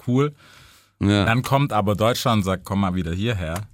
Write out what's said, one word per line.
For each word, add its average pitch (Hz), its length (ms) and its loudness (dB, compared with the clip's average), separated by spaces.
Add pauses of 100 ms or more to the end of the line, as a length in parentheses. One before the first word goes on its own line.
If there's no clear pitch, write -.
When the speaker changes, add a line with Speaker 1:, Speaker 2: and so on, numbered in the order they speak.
Speaker 1:
cool. 143 260 0 (640)
Speaker 2:
Ja. 101 240 4
Speaker 1:
Dann 117 180 2
kommt 139 300 0
aber 104 220 0
Deutschland 113 460 2
und 92 40 0
sagt, 92 200 -2
komm 101 160 -2
mal 92 160 0
wieder 82 180 -2
hierher. 92 480 -4 (120)